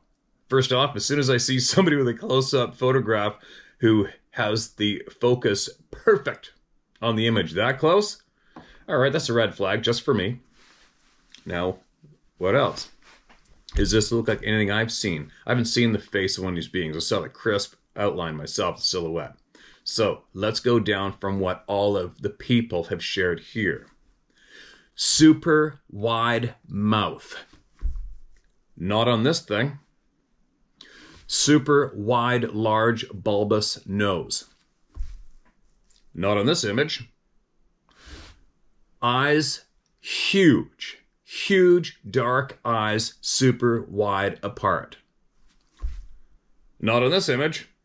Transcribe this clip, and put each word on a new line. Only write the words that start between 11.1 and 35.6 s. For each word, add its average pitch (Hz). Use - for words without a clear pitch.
Now, 90
what 92
else? 127
Does 98
this 110
look 117
like 104
anything 107
I've 113
seen? 80
I -
haven't 123
seen 117
the 101
face 95
of 92
one 92
of -
these 82
beings. 80
I -
saw 104
the 73
crisp -
outline 87
myself, 85
the -
silhouette. 82
So 104
let's 107
go 120
down 98
from 98
what 92
all 101
of 90
the 98
people 117
have 85
shared 90
here. -
Super 156
wide 117
mouth. 104
Not 104
on 117
this 160
thing. 123
Super 143
wide, 117
large, 110
bulbous 104
nose. 98